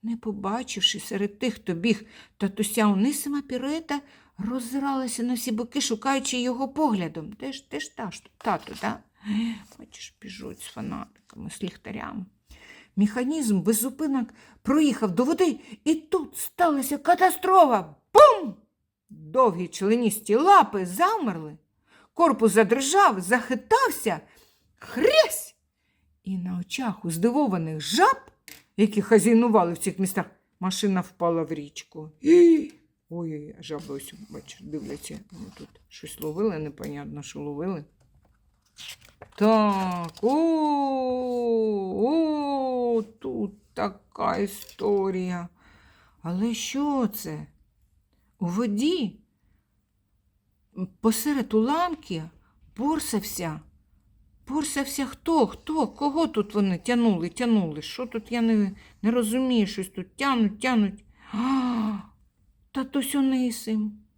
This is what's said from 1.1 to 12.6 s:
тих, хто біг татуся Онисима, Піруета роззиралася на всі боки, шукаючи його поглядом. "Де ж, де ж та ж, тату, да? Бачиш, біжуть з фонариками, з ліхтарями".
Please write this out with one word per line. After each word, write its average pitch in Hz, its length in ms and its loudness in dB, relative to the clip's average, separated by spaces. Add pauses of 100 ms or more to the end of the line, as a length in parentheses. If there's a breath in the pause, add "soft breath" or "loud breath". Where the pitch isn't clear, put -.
тих, 247 140 -2
хто 190 200 -8
біг 202 320 -2 (320 loud breath)
татуся 208 500 -2
Онисима, 277 540 0
Піруета 285 600 -6 (360 soft breath)
роззиралася 254 880 -4
на 247 100 -2
всі 240 180 -6
боки, 233 300 -4
шукаючи 269 560 -2
його 247 320 -2
поглядом. 185 720 -2
"Де 269 120 -10
ж, - 200 -16
де - 80 -8
ж - 180 -14
та 208 140 -8
ж, - 120 -16 (140)
тату, - 440 -4
да? 208 180 -6 (800 loud breath)
Бачиш, - 420 -20
біжуть - 400 -16
з - 40 -16
фонариками, - 840 -12
з - 140 -12
ліхтарями". - 640 -10 (680 loud breath)